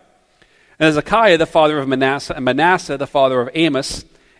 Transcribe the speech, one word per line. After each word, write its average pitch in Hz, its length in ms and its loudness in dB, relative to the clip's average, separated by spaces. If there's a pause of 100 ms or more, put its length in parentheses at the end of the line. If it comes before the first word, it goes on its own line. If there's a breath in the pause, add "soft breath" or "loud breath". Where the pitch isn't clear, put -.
(800 soft breath)
And 156 80 2
Hezekiah 175 500 2
the 160 80 0
father 151 340 0
of 135 80 -4
Manasseh, 135 480 -4
and 143 80 -10
Manasseh 147 540 0
the 139 100 -6
father 131 320 0
of 123 140 -4
Amos, 151 500 -2 (360 soft breath)